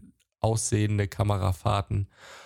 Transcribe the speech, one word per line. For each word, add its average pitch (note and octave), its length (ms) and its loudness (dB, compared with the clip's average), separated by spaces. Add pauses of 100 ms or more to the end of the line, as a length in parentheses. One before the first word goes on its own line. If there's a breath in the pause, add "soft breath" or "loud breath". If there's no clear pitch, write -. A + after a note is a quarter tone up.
(400)
aussehende G#2+ 680 2
Kamerafahrten G2+ 1000 0 (360 loud breath)